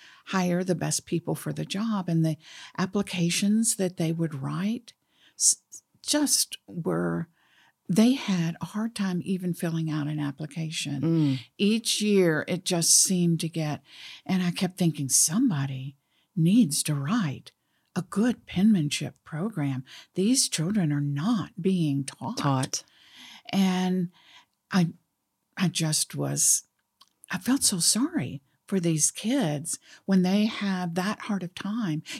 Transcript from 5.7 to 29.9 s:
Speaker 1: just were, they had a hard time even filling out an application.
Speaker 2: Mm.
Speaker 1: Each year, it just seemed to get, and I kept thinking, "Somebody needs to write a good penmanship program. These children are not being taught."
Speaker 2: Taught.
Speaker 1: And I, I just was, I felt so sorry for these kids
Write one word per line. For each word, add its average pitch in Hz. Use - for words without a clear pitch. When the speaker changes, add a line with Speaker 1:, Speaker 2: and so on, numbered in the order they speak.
Speaker 1:
just -
were, 170
they 220
had 175
a 170
hard 226
time 185
even 180
filling 165
out 151
an 151
application. 151
Speaker 2:
Mm. 151
Speaker 1:
Each 214
year, 185
it 175
just 170
seemed 175
to 165
get, 151
and 185
I 175
kept 180
thinking, 156
"Somebody 139
needs 175
to 151
write 147
a 180
good 226
penmanship 175
program. 147
These 240
children 170
are 143
not 160
being 160
taught." 165
Speaker 2:
Taught. 135
Speaker 1:
And 185
I, 175
I 180
just -
was, 139
I 180
felt 269
so 185
sorry 220
for 196
these 165
kids 180